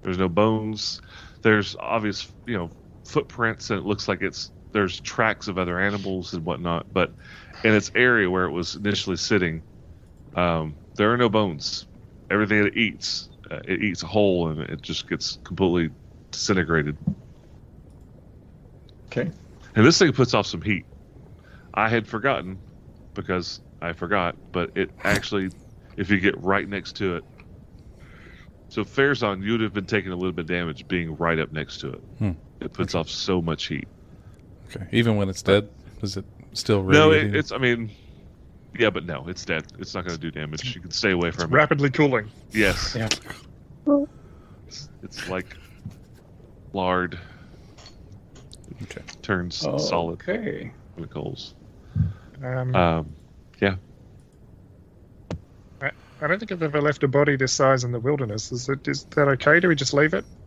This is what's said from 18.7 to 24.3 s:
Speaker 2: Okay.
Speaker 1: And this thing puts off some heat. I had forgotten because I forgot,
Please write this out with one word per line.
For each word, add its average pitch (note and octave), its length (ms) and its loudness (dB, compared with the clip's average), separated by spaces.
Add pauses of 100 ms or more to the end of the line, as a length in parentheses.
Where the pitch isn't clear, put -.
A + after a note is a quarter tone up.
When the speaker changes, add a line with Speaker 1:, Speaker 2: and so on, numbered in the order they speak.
Speaker 2:
Okay. C#3 240 -4 (440)
Speaker 1:
And A2 100 8
this D#3+ 120 8
thing E3+ 160 6
puts B2 200 2
off G#2 120 2
some E2+ 160 -8
heat. F#2+ 240 -4 (880)
I A2 160 0
had A2+ 180 0
forgotten F#2+ 520 -4 (540)
because - 480 -4 (200)
I E2+ 120 -6
forgot, F2 420 2 (160)